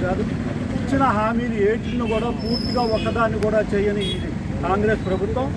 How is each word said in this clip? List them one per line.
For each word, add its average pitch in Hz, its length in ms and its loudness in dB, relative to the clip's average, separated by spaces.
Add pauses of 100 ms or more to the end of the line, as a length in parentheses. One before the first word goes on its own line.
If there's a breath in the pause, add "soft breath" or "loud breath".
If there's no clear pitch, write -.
కాదు. 190 160 0 (520)
ఇచ్చిన 269 280 0
హామీలు 233 540 2 (120)
ఏటిని 226 440 0
కూడా 226 160 0
పూర్తిగా 226 520 -2
ఒకదాన్ని 220 580 0
కూడా 214 200 2 (160)
చేయని 202 360 0
ఈ - 80 -4 (440)
కాంగ్రెస్ 208 440 2
ప్రభుత్వం 196 500 0